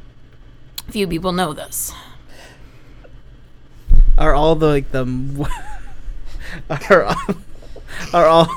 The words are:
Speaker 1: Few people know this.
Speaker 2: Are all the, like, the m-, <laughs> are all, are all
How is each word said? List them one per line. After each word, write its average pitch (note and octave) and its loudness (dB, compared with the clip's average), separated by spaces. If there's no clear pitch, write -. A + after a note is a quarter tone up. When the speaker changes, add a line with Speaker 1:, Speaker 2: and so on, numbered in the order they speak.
Speaker 1:
Few G3 -4
people E3+ -6
know F3 -4
this. - -12
Speaker 2:
Are D#3+ 6
all D#3 4
the, D#3 0
like, C#3+ 0
the C3 -2
m-, C3+ -6
<laughs> - -10
are F3+ 6
all, - -6
are E3+ 4
all E3 4